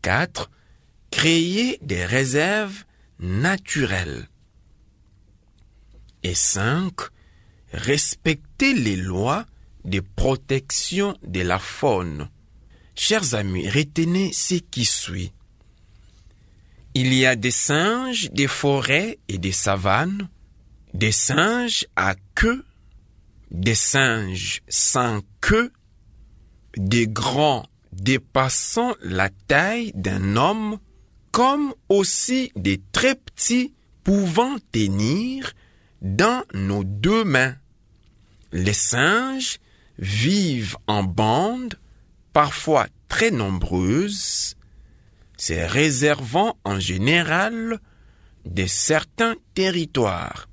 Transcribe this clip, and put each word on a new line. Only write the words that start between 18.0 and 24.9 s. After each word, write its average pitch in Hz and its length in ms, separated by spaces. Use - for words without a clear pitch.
des 139 140
forêts 139 720
et 98 100
des 92 140
savanes, 107 760
des 107 180
singes 220 760
à 95 180
queue, 240 320
des 95 240
singes 110 960
sans 117 540